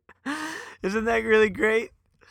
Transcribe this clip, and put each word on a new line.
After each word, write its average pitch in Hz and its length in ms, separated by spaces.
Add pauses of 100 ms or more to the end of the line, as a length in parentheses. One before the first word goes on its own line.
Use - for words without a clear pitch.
(380)
<laughs> - 460
Isn't 214 220
that 226 180
really 220 260
great? 226 400 (420)